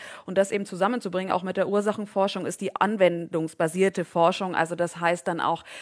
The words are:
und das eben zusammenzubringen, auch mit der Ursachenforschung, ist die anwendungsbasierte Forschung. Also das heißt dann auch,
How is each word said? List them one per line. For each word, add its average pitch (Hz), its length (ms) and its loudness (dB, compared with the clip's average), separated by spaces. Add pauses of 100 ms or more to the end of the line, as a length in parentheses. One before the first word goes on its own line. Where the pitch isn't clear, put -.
(260)
und 185 120 -6
das 196 160 4
eben 202 120 -2
zusammenzubringen, 190 680 -2
auch 180 100 0
mit 185 140 -6
der 185 100 2
Ursachenforschung, 202 800 0
ist - 160 -6
die - 160 -4
anwendungsbasierte 175 1300 2
Forschung. 180 500 2
Also 165 200 0
das 170 260 -4
heißt 170 260 2
dann 175 140 0
auch, 165 240 0 (160)